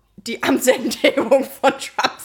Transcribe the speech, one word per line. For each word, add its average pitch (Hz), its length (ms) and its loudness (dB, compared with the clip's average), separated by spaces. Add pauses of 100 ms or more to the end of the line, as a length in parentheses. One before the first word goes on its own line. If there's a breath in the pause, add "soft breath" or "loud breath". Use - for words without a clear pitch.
(160)
die - 260 -8
Amtsenthebung 269 1040 2
von - 260 0
Trump - 420 -4 (120)